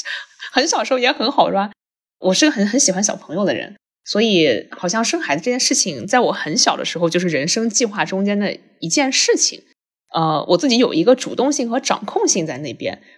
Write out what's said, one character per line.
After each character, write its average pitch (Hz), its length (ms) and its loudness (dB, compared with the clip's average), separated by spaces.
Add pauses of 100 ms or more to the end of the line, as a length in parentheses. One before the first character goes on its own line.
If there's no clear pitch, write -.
<laughs> - 440 -14
很 262 140 2
小 330 180 0
时 - 80 -2
候 254 60 2
也 247 140 2
很 226 180 0
好 175 200 2
抓。 196 200 -2 (500)
我 185 140 2
是 311 120 4
个 302 40 4
很， 202 160 0
很 226 140 0
喜 - 120 4
欢 180 100 -2
小 - 140 0
朋 - 200 -10
友 202 80 0
的 147 100 2
人， 71 220 -10 (280)
所 - 160 -2
以 165 520 2
好 - 160 -6
像 220 160 0
生 339 160 -2
孩 - 160 -2
子 - 60 -6
这 247 80 -2
件 247 80 0
事 262 160 0
情， 139 320 -2
在 - 140 4
我 156 120 2
很 160 240 -4
小 160 200 2
的 - 80 -6
时 - 140 -6
候 170 100 2
就 175 120 0
是 180 80 -2
人 147 180 0
生 226 240 -2
计 233 160 0
划 202 180 -2
中 190 200 -2
间 202 140 0
的 202 200 -2 (220)
一 165 80 -6
件 269 220 2
事 - 260 2
情。 - 260 -2 (520)
呃， 160 340 0
我 175 80 4
自 277 140 2
己 233 80 2
有 240 160 2
一 165 100 2
个 247 100 8
主 - 200 -8
动 269 180 0
性 254 160 -2
和 233 100 -2
掌 - 280 -2
控 392 200 -2
性 165 200 0
在 139 120 -6
那 123 140 -8
边， - 300 -8 (160)